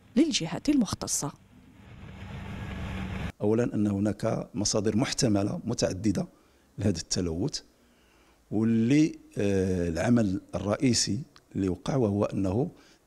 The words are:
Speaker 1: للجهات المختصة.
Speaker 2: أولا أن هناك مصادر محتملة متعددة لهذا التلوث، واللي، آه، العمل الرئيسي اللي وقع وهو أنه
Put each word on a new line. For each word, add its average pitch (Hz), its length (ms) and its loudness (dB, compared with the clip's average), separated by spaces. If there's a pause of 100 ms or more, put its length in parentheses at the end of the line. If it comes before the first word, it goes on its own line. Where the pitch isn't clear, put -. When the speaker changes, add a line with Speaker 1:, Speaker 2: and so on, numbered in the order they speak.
(160)
Speaker 1:
للجهات 226 540 2
المختصة. 196 600 0 (2000)
Speaker 2:
أولا 113 320 2
أن 104 140 2
هناك 104 680 -2
مصادر 104 440 0
محتملة 104 680 0
متعددة 101 640 -2 (500)
لهذا 101 200 0
التلوث، 90 640 -4 (880)
واللي، 113 680 4 (180)
آه، 95 520 2
العمل 101 520 2 (140)
الرئيسي 107 640 0 (360)
اللي 98 140 2
وقع 151 260 -2
وهو 104 300 2
أنه 101 460 0 (360)